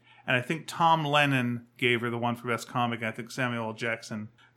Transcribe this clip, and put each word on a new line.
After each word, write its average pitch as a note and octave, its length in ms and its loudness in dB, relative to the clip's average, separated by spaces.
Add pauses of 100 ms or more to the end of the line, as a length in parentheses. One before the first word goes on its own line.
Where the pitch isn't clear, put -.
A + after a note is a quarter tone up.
(280)
And C3 80 2
I B2 60 0
think D#3+ 260 -4
Tom E3 360 4
Lennon C3+ 640 2 (120)
gave A#2+ 240 4
her A#2+ 80 -2
the A#2 80 -2
one A#2 180 -2
for A#2+ 100 -12
best A#2 220 -2
comic. A#2+ 340 -2
I A2 80 -4
think A2+ 220 -12
Samuel A#2+ 360 -4
L. A2 40 -6
Jackson A2+ 560 -6 (280)